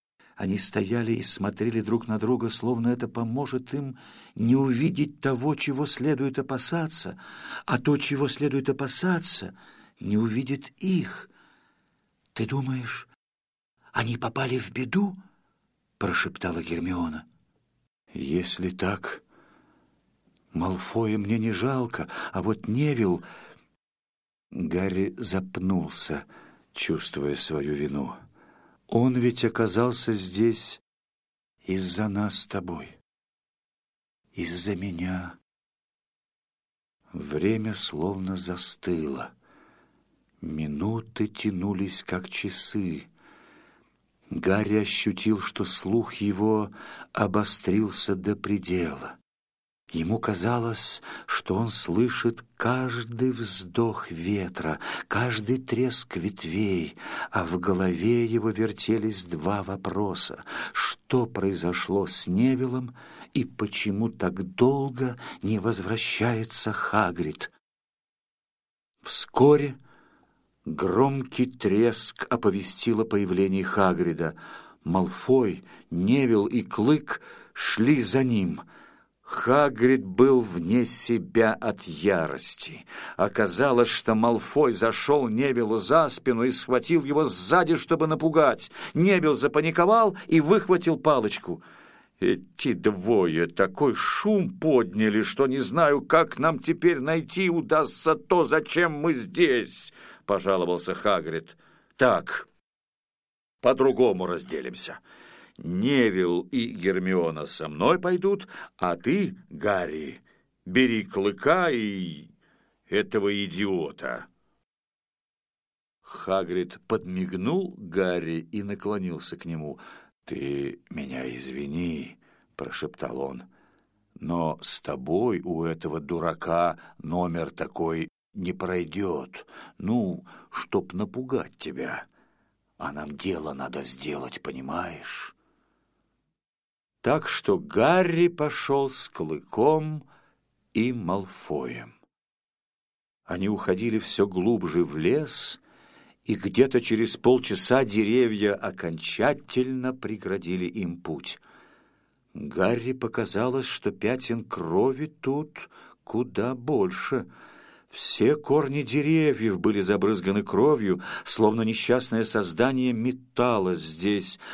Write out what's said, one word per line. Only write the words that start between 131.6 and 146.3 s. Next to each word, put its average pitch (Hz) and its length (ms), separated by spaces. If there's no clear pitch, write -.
А 80 140
нам 73 240
дело 78 380
надо 67 280
сделать, 67 580
понимаешь?" - 920
Так 151 280
что - 300
Гарри 170 720
пошел 139 600
с - 200
Клыком 143 960
и 120 200
Малфоем. 78 1040
Они 87 240
уходили 104 500
все 101 300
глубже 90 560
в 73 120
лес, 123 640
и 110 100